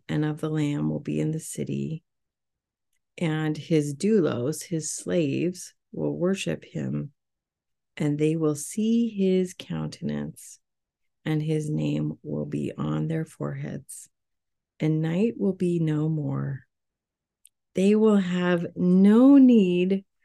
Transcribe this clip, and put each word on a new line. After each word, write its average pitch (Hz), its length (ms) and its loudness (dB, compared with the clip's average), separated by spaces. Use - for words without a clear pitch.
and 151 160 0
of 151 160 -6
the 160 80 -6
Lamb 151 400 -2
will 151 100 -4
be 151 200 -6
in 156 120 -2
the 160 80 -6
city, 143 640 -8
and 156 360 -2
his 147 400 0
doulos, 151 680 0
his 156 280 -8
slaves, 170 840 -4
will 151 260 -6
worship 170 480 -4
him, 147 460 -6
and 147 220 -2
they 156 180 2
will 156 200 0
see 226 540 -2
his 185 440 0
countenance, - 1040 -8
and 156 180 -2
his 156 280 -2
name 151 440 -2
will 147 220 -6
be - 300 -6
on 78 320 -4
their 160 180 -4
foreheads. 143 840 -10
And 156 240 0
night 185 340 -2
will 196 160 -2
be 175 260 -2
no 156 300 0
more. 139 520 -4
They 196 180 4
will 214 240 6
have 180 480 0
no 202 600 8
need 196 680 6